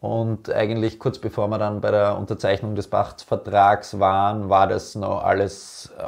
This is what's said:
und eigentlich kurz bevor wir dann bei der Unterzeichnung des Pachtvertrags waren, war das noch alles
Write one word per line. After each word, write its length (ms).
und 500
eigentlich 480
kurz 200
bevor 300
wir 100
dann 240
bei 80
der 260
Unterzeichnung 580
des 140
Pachtvertrags 1120
waren, 480
war 180
das 280
noch 280
alles 720